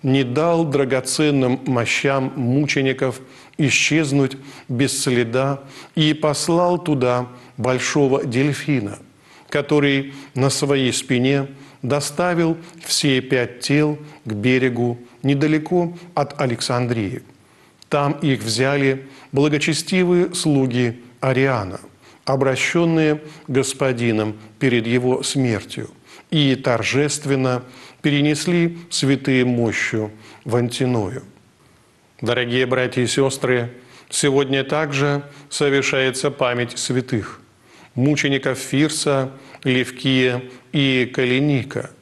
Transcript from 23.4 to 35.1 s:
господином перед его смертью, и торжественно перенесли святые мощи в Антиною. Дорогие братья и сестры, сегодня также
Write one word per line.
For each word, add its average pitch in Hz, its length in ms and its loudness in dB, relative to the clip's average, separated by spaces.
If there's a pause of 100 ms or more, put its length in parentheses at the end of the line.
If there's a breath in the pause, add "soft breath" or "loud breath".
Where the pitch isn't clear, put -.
господином 120 880 0 (240 loud breath)
перед 120 260 2
его 127 380 0
смертью, 117 680 -2 (400 loud breath)
и 143 240 4
торжественно 131 1080 0 (380 loud breath)
перенесли 151 760 2 (100)
святые 135 560 2
мощи 113 680 0 (340 loud breath)
в 110 100 -2
Антиною. 120 680 -2 (960)
Дорогие 120 460 0
братья 127 360 0
и 120 60 2
сестры, 127 640 0 (360 loud breath)
сегодня 139 540 0
также 143 600 -2 (240 loud breath)